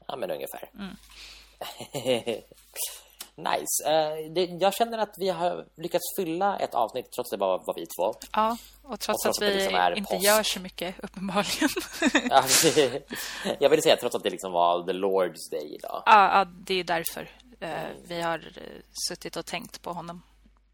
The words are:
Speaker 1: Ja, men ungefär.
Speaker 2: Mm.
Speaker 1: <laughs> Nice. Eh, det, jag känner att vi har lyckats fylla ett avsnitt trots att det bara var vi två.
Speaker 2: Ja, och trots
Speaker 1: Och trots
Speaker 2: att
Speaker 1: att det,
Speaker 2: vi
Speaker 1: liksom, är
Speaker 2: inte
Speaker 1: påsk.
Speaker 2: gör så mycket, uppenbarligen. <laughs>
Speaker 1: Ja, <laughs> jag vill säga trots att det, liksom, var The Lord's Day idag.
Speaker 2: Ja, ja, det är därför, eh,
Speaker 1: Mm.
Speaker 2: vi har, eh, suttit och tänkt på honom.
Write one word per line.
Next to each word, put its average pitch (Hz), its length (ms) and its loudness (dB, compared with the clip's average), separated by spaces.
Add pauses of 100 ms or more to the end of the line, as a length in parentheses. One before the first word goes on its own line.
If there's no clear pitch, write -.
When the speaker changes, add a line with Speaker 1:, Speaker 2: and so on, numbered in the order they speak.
Speaker 1:
Ja, - 100 -8
men 104 140 -6
ungefär. 69 440 -10
Speaker 2:
Mm. 190 220 -12 (960)
Speaker 1:
<laughs> 120 500 -2 (960)
Nice. - 540 -2
Eh, 156 400 0
det, 180 120 2
jag 180 300 2
känner 233 240 0
att 208 200 -2
vi 185 100 -2
har 170 380 0 (100)
lyckats 170 280 -2 (140)
fylla 185 400 0
ett - 160 -4
avsnitt 120 380 -2
trots - 160 -6
att - 20 -14
det 107 80 -4
bara 95 200 2
var - 160 -4
vi 82 120 -8
två. 98 280 -2 (180)
Speaker 2:
Ja, 220 240 0 (260)
och 254 180 -12
trots - 80 -6
Speaker 1:
Och 220 140 -2
trots - 40 2
Speaker 2:
att - 20 2
Speaker 1:
att - 120 0
det, 208 80 0
Speaker 2:
vi 202 60 2
Speaker 1:
liksom, 196 200 0
är 180 240 4
Speaker 2:
inte 202 160 -4
Speaker 1:
påsk. 185 120 0
Speaker 2:
gör 214 160 6
så - 180 -4
mycket, 185 340 -8 (100)
uppenbarligen. 196 640 -2 (540)
<laughs> 247 80 -2
Speaker 1:
Ja, 131 140 8 (1120)
<laughs> - 40 -8
jag 139 100 6
vill 156 120 6
säga 139 140 8
trots 120 200 0
att 95 60 -4
det, 101 80 0
liksom, 92 220 -6
var 87 340 4
The 92 60 0
Lord's 92 580 0
Day 76 240 -8
idag. - 320 -10
Speaker 2:
Ja, 202 320 8
ja, 196 60 4
det 180 360 -8
är 175 40 -4
därför, 165 460 -4 (300)
eh, 160 240 -6
Speaker 1:
Mm. - 200 -10
Speaker 2:
vi 175 160 -8
har, 165 180 -2
eh, - 240 -18 (460)
suttit - 280 -10
och 170 100 -8
tänkt - 360 -10
på 180 100 -8
honom. 175 300 -12 (520)